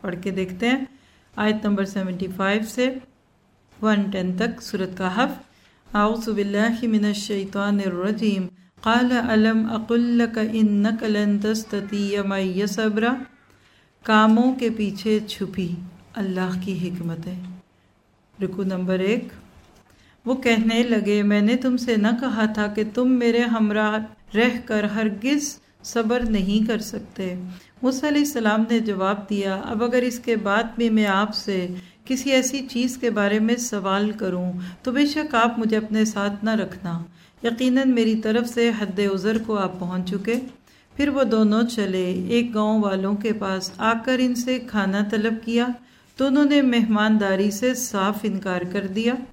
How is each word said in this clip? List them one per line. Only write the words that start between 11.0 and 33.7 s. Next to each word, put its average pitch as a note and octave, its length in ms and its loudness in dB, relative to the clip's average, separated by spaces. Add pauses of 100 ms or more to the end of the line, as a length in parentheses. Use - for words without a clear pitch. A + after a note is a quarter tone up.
लन G#3 340 2
तस्ततिय G3+ 840 -2
मइय G3 440 0
सबरा।" A3 440 0 (920)
कामों A3 500 6
के A#3 180 -2
पीछे G#3+ 460 -2 (100)
छुपी F#3 400 -4 (480)
अल्लाह F#3 440 -2
की F#3+ 180 -4
हिकमतें। F3 580 -6 (1000)
रुकू F#3+ 280 -4
नंबर F#3 360 0
एक, A3+ 300 0 (920)
वो B3+ 100 0
कहने A3+ 480 2
लगे, G#3 400 2
"मैंने G#3 340 4
तुमसे B3 400 0
न G#3+ 180 4
कहा A3+ 380 0
था G#3 160 0
कि G#3+ 220 -2
तुम B3+ 260 2
मेरे A#3 320 2
हमरा G#3+ 380 2 (460)
रहकर A3+ 580 2
हरगिज A3+ 520 0 (400)
सब्र A#3+ 460 0
नहीं G#3 360 2
कर G#3+ 180 0
सकते?" - 500 -8 (500)
मूसा C4 240 0
अलैहिस्सलाम A#3 640 2
ने A#3 120 2
जवाब G3+ 460 -2
दिया, G3 260 -2 (120)
"अब G#3+ 160 -4
अगर B3 220 2
इसके A#3+ 340 -2
बाद G#3 400 0
भी A#3 120 2
मैं G#3+ 180 4
आपसे G3+ 480 0 (500)
किसी C4 260 -2
ऐसी C4 320 2
चीज़ B3 340 -2
के A#3+ 140 0
बारे G#3 280 2
में A3+ 180 2
सवाल G3+ 560 -2